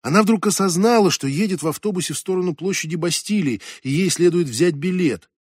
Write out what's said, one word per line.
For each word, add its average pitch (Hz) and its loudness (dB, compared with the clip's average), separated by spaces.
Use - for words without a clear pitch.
Она 175 4
вдруг 208 2
осознала, 196 2
что - -4
едет 175 -2
в 165 -2
автобусе 180 -4
в 135 -6
сторону 185 -2
площади 170 -4
Бастилии, 170 -2
и 131 -6
ей 170 2
следует 175 2
взять 151 2
билет. 170 -2